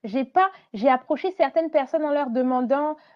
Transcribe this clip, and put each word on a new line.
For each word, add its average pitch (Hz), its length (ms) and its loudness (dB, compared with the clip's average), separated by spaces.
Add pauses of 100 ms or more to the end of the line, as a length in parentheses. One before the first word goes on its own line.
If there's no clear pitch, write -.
J'ai 240 220 -4
pas », 381 260 2 (240)
j'ai 214 120 -2
approché 285 500 0
certaines 320 340 0
personnes 302 340 0
en 294 60 -2
leur 294 180 0
demandant, 254 680 0 (200)